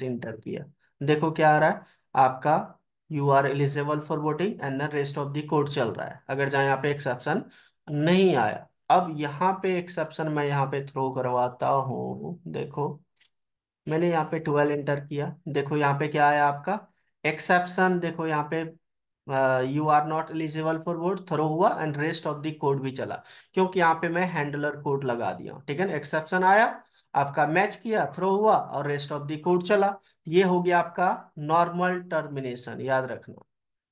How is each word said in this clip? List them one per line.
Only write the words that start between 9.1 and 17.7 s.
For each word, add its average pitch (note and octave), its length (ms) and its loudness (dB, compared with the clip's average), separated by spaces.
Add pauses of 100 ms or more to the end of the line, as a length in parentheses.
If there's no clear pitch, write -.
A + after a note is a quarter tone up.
यहाँ D3 360 0 (100)
पे F#3 160 0
एक्सेप्शन D#3+ 500 -6
मैं D3+ 160 -2
यहाँ C#3+ 220 0
पे C#3 200 -4
थ्रो C3+ 240 -4
करवाता B2+ 580 -2
हूँ। C3 800 -4
देखो C#3+ 420 -6 (1000)
मैंने E3 240 0
यहाँ D#3+ 140 2
पे D#3 140 -4
ट्वेल्व D3 340 2
एंटर C#3+ 340 -2
किया, D3+ 300 -6 (120)
देखो C#3+ 280 -2
यहाँ C#3+ 220 2
पे D3+ 100 -2
क्या D3 200 4
आया D3 180 6
आपका C#3+ 320 -2 (460)
एक्सेप्शन, F3+ 760 2